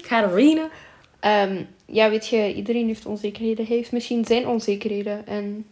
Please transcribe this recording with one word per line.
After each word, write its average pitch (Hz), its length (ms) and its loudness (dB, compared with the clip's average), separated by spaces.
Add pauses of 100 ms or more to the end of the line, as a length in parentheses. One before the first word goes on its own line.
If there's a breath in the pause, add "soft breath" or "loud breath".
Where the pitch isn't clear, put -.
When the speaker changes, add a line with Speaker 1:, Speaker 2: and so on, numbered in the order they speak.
Speaker 1:
Katarina. 247 600 4 (500 loud breath)
Speaker 2:
Ehm, 196 440 2 (220)
ja, 220 240 4
weet 220 180 -2
je, 208 260 0
iedereen 233 340 -2
heeft 220 180 -6
onzekerheden. 214 600 -4
Hij 233 100 -2
heeft 233 160 -2
misschien 240 340 -2
zijn 233 220 2
onzekerheden 208 800 -2
en 208 440 -6